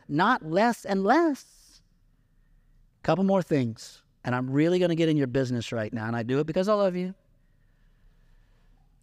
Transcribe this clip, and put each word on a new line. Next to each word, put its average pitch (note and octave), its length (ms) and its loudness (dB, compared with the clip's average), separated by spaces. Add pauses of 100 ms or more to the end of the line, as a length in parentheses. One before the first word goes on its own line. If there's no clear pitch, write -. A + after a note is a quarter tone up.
not F#3 360 0
less G3+ 400 0
and G3 200 -2
less. C#4+ 760 0 (1200)
Couple E3 220 0
more F#3+ 180 2
things, B2+ 600 -4 (220)
and B2 100 -2
I'm B2+ 140 -4
really D#3 300 2
gonna F3 160 2
get D#3+ 160 2
in D3+ 60 2
your C#3 100 2
business B2 460 -2
right A2 200 -6
now, A2+ 140 -6
and A#2 100 -4
I A#2 60 -4
do B2+ 160 -2
it D3+ 80 -2
because F#3 220 -2
I G#3+ 60 4
love G3 220 0
you. F#3 180 -6 (1900)